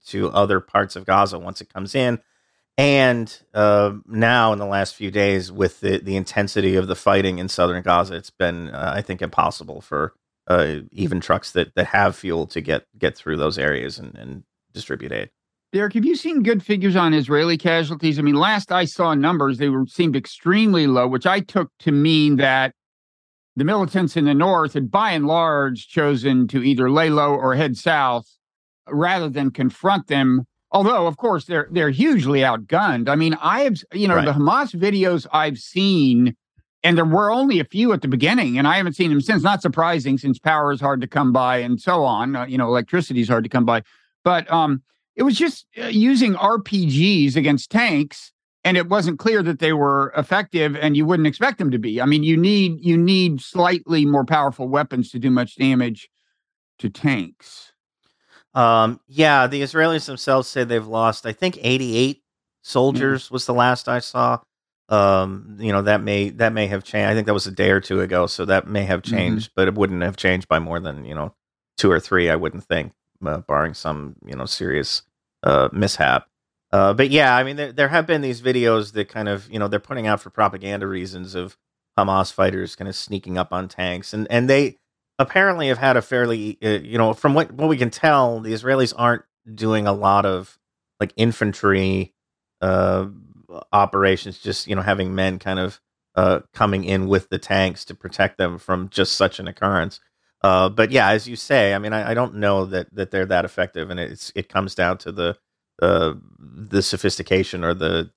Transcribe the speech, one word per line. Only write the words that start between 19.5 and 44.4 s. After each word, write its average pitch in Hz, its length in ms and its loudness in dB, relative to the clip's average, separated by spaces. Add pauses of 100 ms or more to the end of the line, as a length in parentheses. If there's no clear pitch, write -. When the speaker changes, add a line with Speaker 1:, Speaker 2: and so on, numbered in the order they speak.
Speaker 2:
they 143 120 0
were, 131 180 0
seemed 160 280 0
extremely 180 680 2
low, 127 220 4
which 127 180 -2
I 190 140 2
took 185 400 -4
to 165 120 0
mean 147 440 4
that 131 400 2 (800)
the 139 100 -2
militants 185 500 0
in 156 100 2
the 143 100 2
north 160 380 2
had 131 180 -4
by 208 200 0
and 156 140 -2
large 147 640 0
chosen 135 600 2
to 135 120 -2
either 127 300 2
lay 160 180 2
low 147 240 2
or 131 220 0
head 156 200 0
south 131 640 -2 (500)
rather 170 420 -2
than 139 200 -2
confront 160 560 0
them. 131 400 2 (260)
Although, 196 360 2
of 160 80 -2
course, 190 300 -2
they're, 160 260 -2
they're 165 180 2
hugely 143 520 2
outgunned. 127 640 0
I 143 80 2
mean, 160 260 2
I 185 200 0
have, 254 160 0 (160)
you 202 120 -2
know, 185 100 4
Speaker 1:
Right. 165 100 2
Speaker 2:
the 147 80 0
Hamas 180 420 0
videos 185 560 0
I've 151 260 0
seen, 135 800 2 (480)
and 170 140 4
there 165 80 2
were 196 260 2
only 247 300 2
a 135 40 -2
few 220 280 0
at 165 80 -2
the 143 80 -2
beginning, 131 480 2
and 139 100 2
I 165 80 4
haven't 185 180 -2
seen 175 160 0
them 147 120 2
since. 175 220 0
Not 196 180 2
surprising, 160 560 0
since 131 220 -2
power 151 340 0
is 123 80 -6
hard 139 200 0
to 123 60 -6
come 135 240 0
by 127 280 2
and 120 200 -2
so 175 240 0
on. 123 320 -2
Uh, 123 100 -6
you 131 120 -6
know, 123 100 0
electricity 123 540 0
is 110 80 0
hard 113 160 2
to 110 40 -8
come 120 160 2
by. 117 160 2 (440)
But, 170 260 0